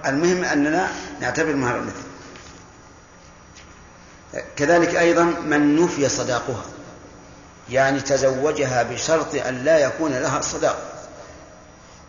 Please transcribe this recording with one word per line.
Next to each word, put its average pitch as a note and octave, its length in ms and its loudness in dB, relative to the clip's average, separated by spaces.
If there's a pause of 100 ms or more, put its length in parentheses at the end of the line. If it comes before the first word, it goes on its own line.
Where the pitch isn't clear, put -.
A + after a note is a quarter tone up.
المهم E3+ 380 2
أننا D3+ 440 0 (340)
نعتبر C#3 340 -2
مهر B2 220 0
المثل. G2 300 -10 (2500)
كذلك E3 400 4
أيضا E3+ 280 4
من D3+ 600 2
نفي D3 260 0
صداقها، A#2+ 540 -4 (1080)
يعني C3+ 320 2
تزوجها C3 840 2
بشرط C#3+ 520 0
أن B2+ 200 -2
لا C#3+ 220 4
يكون D3 340 2
لها C3+ 300 0
صداق، - 640 -4 (1000)